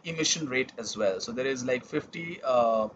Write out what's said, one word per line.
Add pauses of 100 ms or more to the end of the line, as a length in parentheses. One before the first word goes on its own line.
emission
rate
as
well.
So
there
is
like
fifty,
uh,